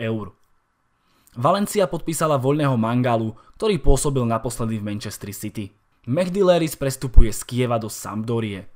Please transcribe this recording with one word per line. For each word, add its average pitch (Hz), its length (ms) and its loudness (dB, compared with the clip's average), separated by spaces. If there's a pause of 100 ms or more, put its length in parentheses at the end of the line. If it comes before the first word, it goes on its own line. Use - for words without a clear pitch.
eur. 113 320 -6 (1040)
Valencia 190 480 2
podpísala 160 560 0
voľného 139 400 2
Mangalu, 117 560 0 (240)
ktorý 214 160 2
pôsobil 135 480 4
naposledy 113 560 -4
v 104 80 -8
Manchester 104 480 -10
City. 104 320 -10 (400)
Mehdi 180 320 0
Leris 175 400 4
prestupuje 139 480 4
z - 160 -8
Kieva 120 320 -2
do 107 160 -8
Sampdorie. 110 840 -8